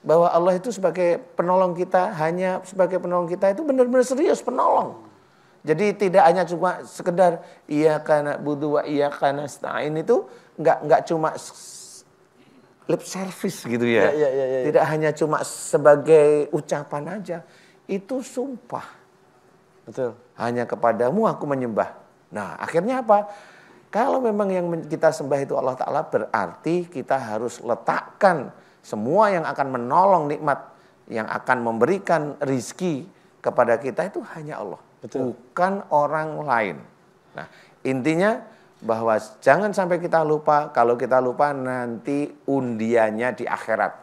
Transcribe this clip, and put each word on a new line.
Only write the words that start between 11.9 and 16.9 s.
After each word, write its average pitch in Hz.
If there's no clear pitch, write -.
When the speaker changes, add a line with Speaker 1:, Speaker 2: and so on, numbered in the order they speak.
Speaker 1:
lip 165
service 190
gitu 117
ya. 117
Speaker 2:
Ya, -
ya, 147
ya, -
ya, 135
ya. 131
Speaker 1:
Tidak 156
hanya 156
cuma 151
sebagai 147
ucapan 147